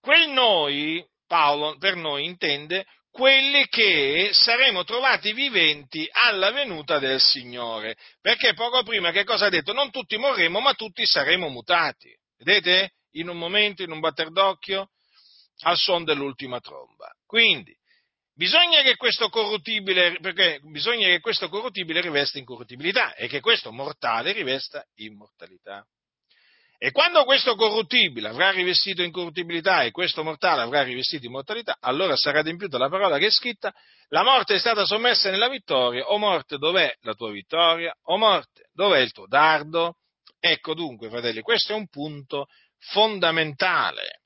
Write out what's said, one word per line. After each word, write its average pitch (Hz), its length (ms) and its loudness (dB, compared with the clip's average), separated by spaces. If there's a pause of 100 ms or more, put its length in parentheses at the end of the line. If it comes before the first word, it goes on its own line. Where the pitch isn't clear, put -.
Quel 311 280 4
noi, 165 680 0 (260)
Paolo 147 500 2
per 185 180 -2
noi 151 300 -6
intende 170 600 -4 (240)
quelli 269 580 4
che 180 680 2
saremo 233 500 4
trovati 233 480 0
viventi 160 800 -2
alla 208 400 2
venuta 170 480 -2
del 131 220 0
Signore. 117 760 -2 (240)
Perché 233 340 2
poco 240 300 0
prima 190 280 -2
che 196 120 0
cosa 208 220 0
ha 202 40 4
detto? 175 220 0
Non 262 200 -2
tutti 220 260 -6
morremo, 208 420 0
ma 262 140 2
tutti 220 320 -6
saremo 170 420 2
mutati. 135 640 -2 (220)
Vedete? 185 600 2 (160)
In 165 180 -10
un 175 80 -10
momento, 190 440 -2
in 170 100 -8
un 156 100 -8
batter 160 280 -2
d'occhio, 196 600 -2 (720)
al 170 160 2
suon 170 260 0
dell'ultima 139 560 -6
tromba. - 500 -18 (160)
Quindi, 202 480 0 (640)
bisogna 311 460 2
che 262 140 4
questo 226 340 -2
corruttibile, 196 920 -2
perché 170 440 0
bisogna 185 440 -2
che 175 120 4
questo 196 300 -4
corruttibile 185 520 -6
rivesta 143 380 -2
incorruttibilità 131 720 -6
e 120 140 -8
che 131 140 -6
questo 214 300 0
mortale 131 600 -4
rivesta 135 520 -6 (120)
immortalità. 101 920 -20 (920)
E - 120 -2
quando 320 340 4
questo 254 300 2
corruttibile 202 720 0
avrà 151 200 2
rivestito 180 540 0
incorruttibilità 170 800 -2
e 117 80 -2
questo 165 320 -4
mortale 156 400 0
avrà 135 180 0
rivestito 127 460 -4
immortalità, 151 520 -8
allora 147 380 0
sarà 147 220 2
adempiuta 160 400 -4
la 135 100 2
parola 180 300 0
che 190 80 2
è 214 40 2
scritta: 214 400 -2 (360)
"La 160 160 2
morte 233 320 4
è 180 40 2
stata 220 240 2
sommessa 214 460 2
nella 202 180 0
vittoria". 131 600 0
O 208 100 2
morte, 175 400 -2
dov'è 160 340 2 (100)
la 110 120 -6
tua 110 160 -8
vittoria? 165 680 -2 (120)
O 175 100 0
morte, 202 560 0
dov'è 185 260 4
il 123 120 2
tuo - 160 -20
dardo? 156 680 2 (420)
Ecco 160 340 -2
dunque, 123 340 -10
fratelli, 117 340 -4
questo 220 300 -2
è 214 40 -4
un 214 120 -8
punto 143 600 -10 (320)
fondamentale 160 1500 0